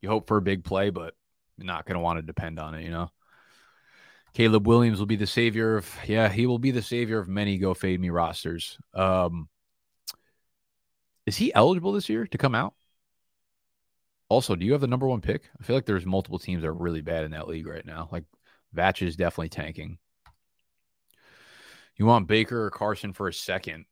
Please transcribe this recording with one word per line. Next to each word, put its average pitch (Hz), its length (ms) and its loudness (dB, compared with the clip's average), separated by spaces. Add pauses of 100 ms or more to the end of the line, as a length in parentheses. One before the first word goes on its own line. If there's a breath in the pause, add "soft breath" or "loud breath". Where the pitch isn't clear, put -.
You 98 80 -8
hope 110 200 0
for 110 80 4
a 104 60 4
big 95 200 0
play, 98 280 0
but 85 240 -8 (420)
you're 95 100 -14
not 85 180 -6
gonna 90 140 -4
wanna 85 240 0
depend 80 380 -8
on 78 160 -10
it, 80 80 -10
you 85 60 -10
know? 85 200 -6 (1200 soft breath)
Caleb 110 320 6
Williams 117 360 6
will 104 60 0
be 110 100 0
the 101 100 -2
savior 110 500 0
of, 98 160 -6 (140)
yeah, 107 220 4
he 107 180 2
will 120 140 0
be 131 100 2
the 123 120 0
savior 113 360 -2
of 90 100 -4
many 101 300 0
Go 92 160 2
Fade 92 240 -2
Me 92 100 -2
rosters. 85 680 -4 (160)
Um, 92 540 0 (1800)
is - 100 -4
he 254 160 0
eligible 170 380 6
this 202 180 -4
year 220 200 -2
to - 100 -6
come 131 160 2
out? 123 200 -2 (1500)
Also, - 260 2
do 87 100 -2
you 107 60 2
have 143 100 2
the 135 60 0
number 127 220 0
one 123 120 0
pick? - 380 -4
I - 60 -18
feel 117 100 0
like 131 120 0
there's 95 200 0
multiple 92 320 -2
teams 90 240 -4
that 80 60 -2
are 80 60 -4
really 85 280 -4
bad 80 220 -2
in 78 80 -8
that 78 160 -10
league 82 180 -8
right 82 180 -12
now. 82 280 -12
Like, 85 120 -8 (520 soft breath)
Vatch 92 280 2
is 82 120 -2
definitely 85 320 -2
tanking. 82 500 -10 (2000 loud breath)
You 104 100 4
want 113 220 6
Baker 110 380 2
or 101 40 -2
Carson 104 440 -4
for 98 120 -4
a 87 80 -4
second? 87 580 -8